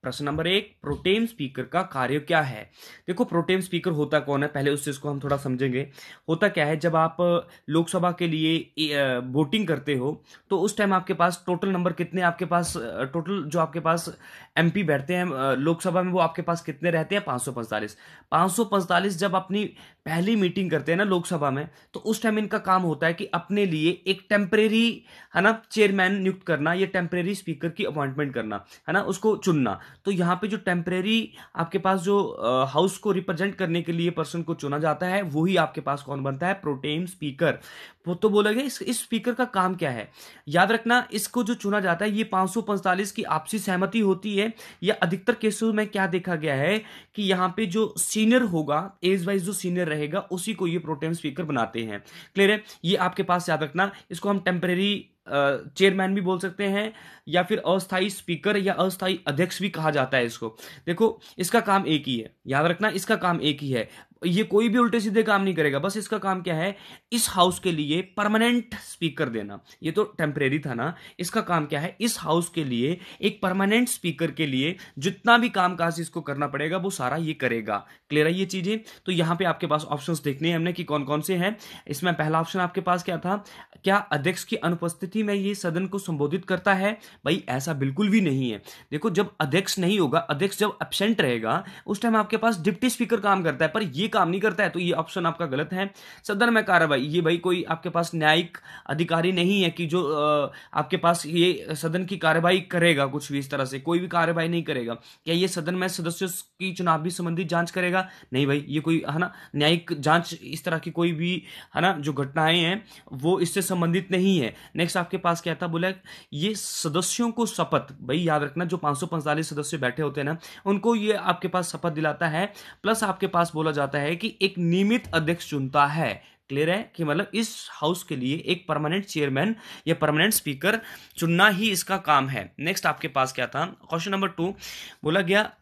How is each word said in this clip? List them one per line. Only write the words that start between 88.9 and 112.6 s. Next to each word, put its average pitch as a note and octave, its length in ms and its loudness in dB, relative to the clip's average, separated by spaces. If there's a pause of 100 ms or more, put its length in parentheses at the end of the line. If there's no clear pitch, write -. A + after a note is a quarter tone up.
देखो, D3+ 200 -2
जब G3 300 0
अध्यक्ष E3 380 0
नहीं F#3+ 220 2
होगा, D3+ 180 2
अध्यक्ष E3+ 400 -2
जब G#3 240 0
एब्सेंट G#3+ 380 0
रहेगा, B2 440 0 (220)
उस G3+ 160 -4
टाइम A3+ 140 4
आपके G#3+ 200 0
पास G#3+ 240 0
डिप्टी G#3 300 0
स्पीकर A3+ 300 0
काम G3 220 4
करता D#3+ 220 2
है, D#3 80 2
पर A3 100 0
ये E3+ 260 -2
काम F#3 200 2
नहीं F#3 120 0
करता G#3 240 2
है, E3+ 60 2
तो E3+ 80 -4
ये F3 140 2
ऑप्शन E3 340 -2
आपका E3+ 200 -2
गलत C#3+ 260 -2
है। G3 220 -4 (300)
सदन A3 280 2
में A3 120 4
कार्रवाई, D#3+ 360 4
ये D3+ 200 0
भाई E3+ 160 2
कोई F3 260 0
आपके E3 260 -4
पास E3+ 260 0
न्यायिक D#3+ 440 2 (280)
अधिकारी E3 460 0
नहीं F#3 300 4
है E3+ 80 4
कि E3 160 -4
जो, F3 160 0
अ, D3 500 2 (220)
आपके D3+ 220 0
पास E3+ 300 2
ये E3+ 480 2
सदन E3 300 -2
की F#3 120 -4
कार्रवाई E3 440 4
करेगा, E3 460 4
कुछ C#3+ 260 -6
भी C#3 60 -2
इस C#3 120 -6
तरह C3+ 140 -2
से C3 160 -6
कोई E3+ 180 0
भी F3+ 100 -2
कार्रवाई E3 400 0
नहीं E3+ 140 0
करेगा। B2 320 -4
क्या - 400 -6
ये F3+ 140 2
सदन F3 260 -4
में F#3 140 -2
सदस्यों F3+ 400 -4
की - 440 -8
चुनाव E3 300 2
भी F3+ 80 -2
संबंधित E3+ 380 -4
जांच E3+ 220 0
करेगा? F#3 380 0 (240)
नहीं C#3 140 2
भाई, C#3+ 220 0
ये D3 120 -2
कोई, D#3+ 300 0
है D3+ 80 -2
ना, F3+ 140 -2 (240)
न्यायिक E3 360 2
जांच D#3 500 2
इस C#3+ 220 -12
तरह E3 140 -2
की E3 120 -8
कोई E3+ 220 0
भी, F3 300 -2 (340)
है D#3 60 0
ना, F#3+ 100 4
जो D3 200 -4
घटनाएं D#3 480 2